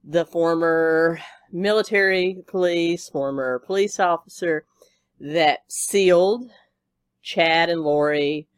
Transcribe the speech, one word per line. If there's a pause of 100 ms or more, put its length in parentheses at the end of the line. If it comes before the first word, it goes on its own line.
the
former (320)
military
police,
former
police
officer (540)
that
sealed (720)
Chad
and
Lori (100)